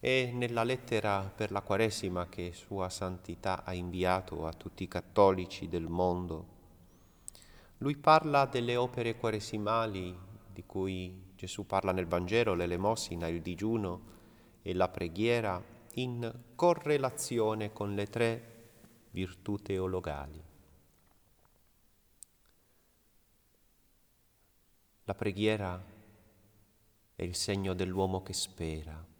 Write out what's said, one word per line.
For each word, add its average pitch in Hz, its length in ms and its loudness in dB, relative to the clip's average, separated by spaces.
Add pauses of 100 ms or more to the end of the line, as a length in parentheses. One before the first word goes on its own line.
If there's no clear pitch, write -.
E 127 340 2
nella 120 300 0
lettera 107 580 0
per 98 300 -4
la 101 100 0
Quaresima 98 640 2
che 87 240 -8
Sua 95 360 -4
Santità 92 760 -4
ha 92 100 -6
inviato 90 760 0
a 82 40 -6
tutti - 300 -10
i 90 60 -6
cattolici 92 800 4
del 82 180 -4
mondo, 87 680 -2 (1200)
lui 143 160 0
parla 147 500 6
delle 120 280 0
opere 123 400 0
quaresimali 104 1120 -2 (260)
di 90 140 -14
cui 92 600 -4 (100)
Gesù 92 300 -8
parla 95 260 2
nel 92 160 0
Vangelo, 92 460 2
l'elemosina, 87 760 0
il 85 120 -2
digiuno 92 600 -2 (640)
e 92 120 -4
la 90 140 4
preghiera, 101 760 0 (320)
in 120 460 -6 (160)
correlazione 123 1160 2
con 101 220 -4
le 101 140 0
tre 117 600 -2 (400)
virtù 92 480 -4
teologali. 82 840 -4 (4000)
La 98 100 -4
preghiera 101 680 0 (1300)
è - 80 -8
il 87 140 -4
segno 98 380 0
dell'uomo 92 500 0
che - 80 -10
spera 80 760 -6 (120)